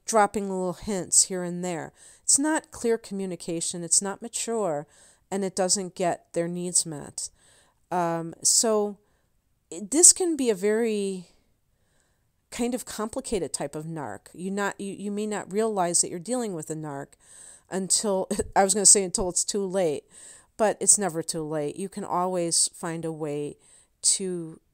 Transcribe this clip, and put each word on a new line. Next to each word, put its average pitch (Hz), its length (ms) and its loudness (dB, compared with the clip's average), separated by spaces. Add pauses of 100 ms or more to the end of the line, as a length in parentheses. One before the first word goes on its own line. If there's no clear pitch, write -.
dropping 202 440 2
little 185 240 -2
hints - 500 2
here 185 180 -4
and 175 240 -4
there. 151 280 -6 (300)
It's - 140 4
not 302 320 0
clear 226 300 0
communication, 180 840 -6
it's 170 200 2
not 196 180 -4
mature, 208 640 -2 (460)
and 196 120 -2
it 190 120 -4
doesn't 185 400 0
get - 380 -2
their 170 140 0
needs 175 380 0
met. 143 440 -10 (600)
Um, 165 420 -2 (100)
so 208 540 2 (720)
i-, 170 180 -12
this 339 240 8
can 349 220 0
be 254 140 2
a 214 60 4
very 202 720 0 (1200)
kind 240 220 -2
of 247 120 -4
complicated 214 680 -4
type 151 220 -6
of 156 100 -8
narc. 143 480 -8
You 180 180 -6
not, 202 280 -2
you, 196 140 -6
you 202 180 -8
may 208 160 -4
not 202 240 -6
realize 196 500 2
that - 80 0
you're 180 100 -8
dealing 220 340 -4
with 156 160 -8
a 160 60 -4
narc 143 320 -8 (640)
until, 190 600 0 (120)
<laughs> - 140 -4
I 196 80 8
was 196 100 4
gonna 202 120 4
say 202 180 8
until 185 260 -2
it's - 140 0
too 202 220 -2
late, 175 380 0 (540)
but - 220 2
it's - 180 6
never 170 240 -2
too 160 220 -4
late. 151 320 -4
You 190 140 -8
can 202 140 -10
always 175 720 0
find 165 300 -6
a 160 80 -4
way 147 460 -6 (460)
to, 175 560 -2 (140)